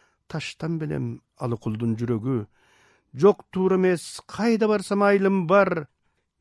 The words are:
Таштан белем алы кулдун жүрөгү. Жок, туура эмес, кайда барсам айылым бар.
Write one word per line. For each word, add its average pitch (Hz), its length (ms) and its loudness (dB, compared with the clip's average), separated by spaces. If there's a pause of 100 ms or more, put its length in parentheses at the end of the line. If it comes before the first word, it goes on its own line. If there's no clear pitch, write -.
(280)
Таштан 160 520 -8
белем 139 420 -6 (160)
алы 120 200 -4
кулдун 113 400 -4
жүрөгү. 117 480 -4 (680)
Жок, 185 380 2
туура 185 240 2
эмес, 185 500 0
кайда 220 420 0
барсам 202 360 0
айылым 196 440 2
бар. 180 420 2 (520)